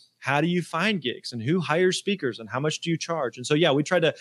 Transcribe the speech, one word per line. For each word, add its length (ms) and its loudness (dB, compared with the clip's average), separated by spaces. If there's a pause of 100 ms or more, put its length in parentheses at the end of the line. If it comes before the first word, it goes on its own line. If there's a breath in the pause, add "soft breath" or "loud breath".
(200 soft breath)
How 200 0
do 80 2
you 140 2
find 400 -2
gigs 320 -8
and 100 -6
who 160 2
hires 380 2
speakers 420 -2
and 100 -14
how 80 -4
much 220 -2
do 100 -6
you 80 2
charge? 380 -4
And 100 -10
so, 80 2
yeah, 180 4
we 120 4
try 160 2
to, 220 2